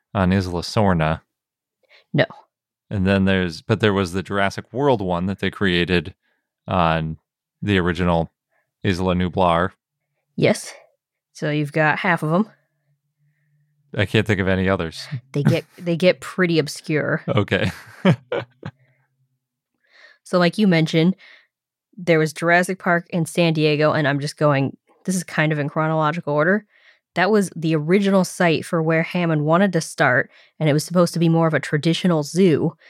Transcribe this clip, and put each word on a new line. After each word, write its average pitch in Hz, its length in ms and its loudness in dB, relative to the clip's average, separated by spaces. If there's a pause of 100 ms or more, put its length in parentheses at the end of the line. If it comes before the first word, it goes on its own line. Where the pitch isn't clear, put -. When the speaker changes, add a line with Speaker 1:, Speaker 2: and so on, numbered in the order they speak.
(140)
Speaker 1:
on 92 180 2
Isla 90 300 0
Sorna. 82 600 0 (920)
Speaker 2:
No. 143 120 2 (640)
Speaker 1:
And 98 160 -2
then 98 200 2
there's, 90 360 0
but - 200 -2
there 107 120 4
was 95 200 -2
the 92 100 -4
Jurassic 98 480 -4
World 127 300 0
one 90 240 -2
that 95 140 -4
they 95 120 -2
created 87 640 0 (520)
on 80 500 -2 (440)
the 98 180 0
original 85 520 0 (520)
Isla 92 300 -2
Nublar. 90 580 0 (680)
Speaker 2:
Yes. - 360 -2 (600)
So 156 180 -8
you've 151 220 -4
got 156 260 0
half 175 240 -2
of 151 80 -2
'em. 196 180 0 (1500)
Speaker 1:
I 104 80 0
can't 104 220 0
think 98 120 0
of 95 80 -2
any 92 220 2
others. 87 380 -4 (260)
Speaker 2:
They 143 100 -2
get, 160 280 0
<laughs> - 60 -20
they 170 200 -4
get 180 240 2
pretty 170 380 0
obscure. 147 680 -4
Speaker 1:
Okay. 101 440 0 (320)
<laughs> 170 180 2 (2000)
Speaker 2:
So - 140 -2
like 175 220 0
you 208 80 4
mentioned, 165 480 2 (840)
there 170 220 2
was 156 140 0
Jurassic 180 440 0
Park 170 320 -2
in 170 160 -2
San 170 280 0
Diego, 151 400 2
and 147 140 0
I'm 143 120 0
just 147 180 -8
going, 139 400 0 (280)
this 185 100 -2
is 180 80 -4
kind 156 280 -2
of 151 60 -2
in 143 120 -4
chronological 156 640 -2
order. 180 320 0 (480)
That 185 160 2
was 202 240 2
the 160 200 -2
original 190 480 2
site 170 400 0
for - 200 -4
where 160 180 0
Hammond 165 420 -2
wanted 175 300 2
to 165 80 0
start, 139 480 0 (300)
and 156 100 2
it - 40 4
was 156 100 0
supposed 175 320 0
to 170 40 -2
be 165 100 4
more 165 180 4
of 156 80 0
a 135 40 0
traditional 165 640 0
zoo, 156 540 2 (140)